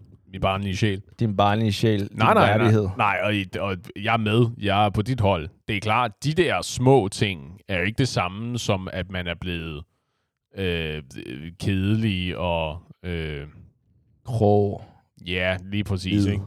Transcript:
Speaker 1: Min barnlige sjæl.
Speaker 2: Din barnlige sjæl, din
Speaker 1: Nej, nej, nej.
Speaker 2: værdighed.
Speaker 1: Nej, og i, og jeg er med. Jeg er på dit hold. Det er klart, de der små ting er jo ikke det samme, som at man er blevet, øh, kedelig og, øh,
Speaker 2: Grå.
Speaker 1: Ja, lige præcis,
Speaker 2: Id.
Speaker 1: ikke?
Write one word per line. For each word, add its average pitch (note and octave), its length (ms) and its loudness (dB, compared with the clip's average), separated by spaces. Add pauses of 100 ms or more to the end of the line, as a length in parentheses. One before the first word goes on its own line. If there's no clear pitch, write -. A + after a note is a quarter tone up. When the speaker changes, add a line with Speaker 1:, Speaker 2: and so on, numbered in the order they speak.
(320)
Speaker 1:
Min F#2+ 80 -10
barnlige F#2+ 360 0
sjæl. G2+ 260 0 (160)
Speaker 2:
Din G#2+ 180 0
barnlige G2+ 360 4
sjæl, G#2+ 360 2
din - 100 -14
Speaker 1:
Nej, C3 160 6
nej, F3+ 120 6
nej. A2+ 120 4
Speaker 2:
værdighed. A2 380 4
Speaker 1:
Nej, G2+ 280 2
og G#2+ 100 0
i, G2 120 -2 (140)
og G2 160 -2 (260)
jeg A2 100 0
er A#2 40 2
med. A2+ 300 4 (120)
Jeg G2+ 280 2
er G2+ 40 2
på G#2 120 -2
dit B2 180 -2
hold. F#2+ 280 2 (200)
Det A2 80 -2
er F#2+ 40 -2
klart, A2 440 -2
de D3 80 0
der B2+ 300 0
små B2+ 460 4
ting F#2 600 -4
er F#2+ 100 -2
jo F2 60 0
ikke A2 140 -4
det C3 100 2
samme, G#2+ 500 -4
som F#2+ 340 -2
at F#2 180 -6
man F2+ 160 -6
er E2+ 80 -4
blevet, E2 500 -8 (720)
øh, E2 460 -4 (580)
kedelig G2 760 0
og, E2 420 -2 (240)
øh, D#2 440 -6 (760)
Speaker 2:
Grå. G#2 580 0 (440)
Speaker 1:
Ja, F2+ 380 -2
lige G2+ 200 -4
præcis, G2 400 0
Speaker 2:
Id. G2 60 0
Speaker 1:
ikke? G2+ 160 -2